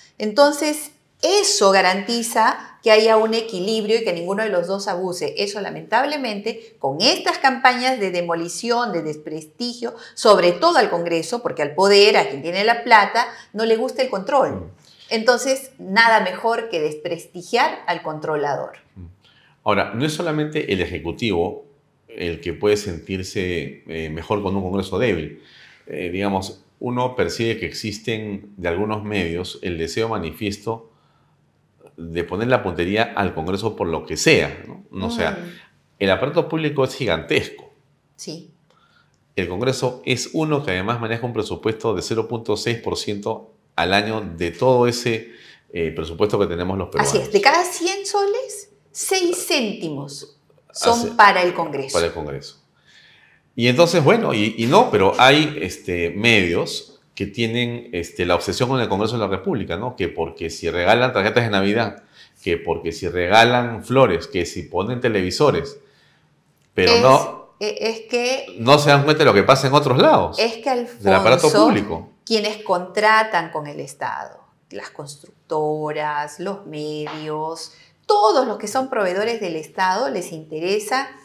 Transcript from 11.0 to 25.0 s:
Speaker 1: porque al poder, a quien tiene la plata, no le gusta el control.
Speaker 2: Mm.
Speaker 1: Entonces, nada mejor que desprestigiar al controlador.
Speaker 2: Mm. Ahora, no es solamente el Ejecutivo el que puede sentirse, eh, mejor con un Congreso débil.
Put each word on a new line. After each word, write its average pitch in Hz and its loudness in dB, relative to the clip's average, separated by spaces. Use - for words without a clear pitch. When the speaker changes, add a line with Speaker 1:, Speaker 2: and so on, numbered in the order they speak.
Speaker 1:
porque 160 -4
al 147 -6
poder, 202 8
a 160 2
quien 135 -8
tiene 180 -2
la 233 2
plata, 226 4
no 214 -2
le 226 4
gusta 247 -2
el 254 -2
control. 196 0
Speaker 2:
Mm. 87 -12
Speaker 1:
Entonces, 240 0
nada 214 4
mejor 226 -2
que 165 -2
desprestigiar 175 -2
al 165 -4
controlador. 151 -4
Speaker 2:
Mm. 90 -18
Ahora, 98 2
no 123 -2
es 156 0
solamente 151 -2
el 92 0
Ejecutivo 87 -4
el 87 -8
que 85 -6
puede 104 0
sentirse, 90 -6
eh, 80 -8
mejor 85 -6
con 98 -2
un 98 -4
Congreso 92 -4
débil. 95 -4